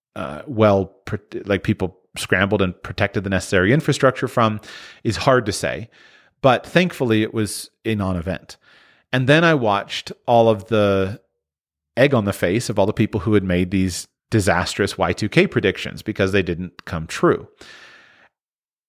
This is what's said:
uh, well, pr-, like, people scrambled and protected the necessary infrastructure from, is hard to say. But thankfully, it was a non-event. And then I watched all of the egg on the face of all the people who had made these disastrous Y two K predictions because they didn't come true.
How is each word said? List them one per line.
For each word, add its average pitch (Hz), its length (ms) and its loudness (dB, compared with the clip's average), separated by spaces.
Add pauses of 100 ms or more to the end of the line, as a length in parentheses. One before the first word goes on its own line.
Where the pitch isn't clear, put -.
(180)
uh, 76 300 -10
well, 104 380 4
pr-, - 300 -12 (300)
like, 98 180 -2
people 95 340 -2 (180)
scrambled 98 460 0
and 92 220 -2
protected 101 400 -4
the 95 60 -6
necessary 95 440 2
infrastructure 139 540 0
from, 110 320 0 (440)
is 113 120 -2
hard 127 320 2
to 101 40 0
say. 80 380 -6 (520)
But 127 240 2
thankfully, 127 580 0
it 107 100 -4
was 107 380 -6 (140)
a 110 100 -2
non-event. 92 640 -6 (560)
And 127 140 0
then 156 180 4
I 165 80 4
watched 107 580 -2 (160)
all 117 220 6
of 101 180 0
the 101 540 2 (760)
egg 139 180 4
on 110 120 2
the 113 80 0
face 101 360 -2
of 104 80 -4
all 98 80 4
the 104 60 2
people 107 300 -2
who 110 120 0
had 101 100 4
made 90 280 0
these 92 380 -2 (200)
disastrous 95 680 0
Y 90 160 0
two 104 160 -4
K - 180 4
predictions - 540 -2
because 98 320 -2
they 101 100 2
didn't 85 400 -8
come 80 240 -8
true. - 400 0 (1400)